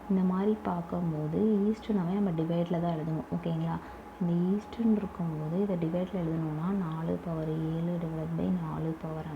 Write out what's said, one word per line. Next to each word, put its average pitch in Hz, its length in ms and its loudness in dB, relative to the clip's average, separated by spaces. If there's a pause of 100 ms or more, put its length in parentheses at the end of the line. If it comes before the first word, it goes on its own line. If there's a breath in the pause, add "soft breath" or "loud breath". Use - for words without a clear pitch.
(100)
இந்த 190 120 4 (100)
மாதிரி 202 220 2 (160)
பார்க்கும்போது 170 720 -2 (280)
ஈஸ்ட்னாவே 202 520 0
நம்ம 196 200 2
டிவைடில் 170 440 2
தான் 170 120 2
எழுதணும். 156 400 -2
ஓகேங்களா? 165 400 0 (440 loud breath)
இந்த 175 120 2 (220)
ஈஸ்ட்டுன்னு 220 480 2
இருக்கும்போது 160 540 -2 (100)
இதை 190 180 0
டிவைடில் 180 400 0
எழுதணும்னா, 160 440 0 (200)
நாலு 160 260 -2 (140)
பவர் 160 240 -2 (240)
ஏழு ÷ 170 180 0 (680)
நாலு 156 260 -2 (140)
பவர் 156 320 -6